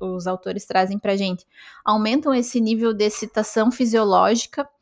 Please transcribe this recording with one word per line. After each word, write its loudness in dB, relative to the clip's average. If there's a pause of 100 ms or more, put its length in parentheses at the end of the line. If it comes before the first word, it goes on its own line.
os -8
autores -6
trazem 0
pra -2
gente, -4 (380)
aumentam 2
esse 0
nível 0
de 0
excitação 0
fisiológica, 2 (140)